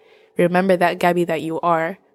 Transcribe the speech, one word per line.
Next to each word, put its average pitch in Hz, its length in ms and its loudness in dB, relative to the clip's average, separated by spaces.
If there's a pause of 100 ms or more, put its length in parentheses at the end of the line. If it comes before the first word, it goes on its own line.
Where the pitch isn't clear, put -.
(360)
remember 180 400 2
that 175 220 0
Gabby 175 260 2
that 165 180 -4
you 160 180 -6
are 170 380 -2 (160)